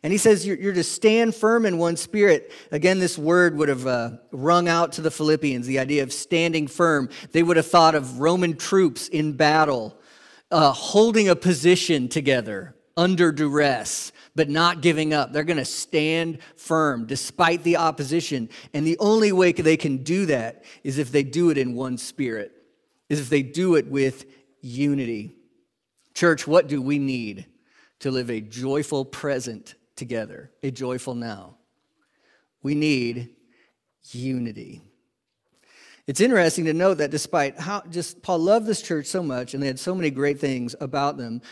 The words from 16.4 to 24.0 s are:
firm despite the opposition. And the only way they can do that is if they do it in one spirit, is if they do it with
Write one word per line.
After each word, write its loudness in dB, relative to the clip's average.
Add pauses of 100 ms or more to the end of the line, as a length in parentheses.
firm 0
despite -2
the 2
opposition. -2 (240)
And -2
the 0
only 4
way 4
they 2
can -2
do -2
that -4 (180)
is -6
if -4
they 2
do 0
it 0
in -2
one -6
spirit, -8 (540)
is -2
if -8
they 2
do 0
it 2
with -2 (360)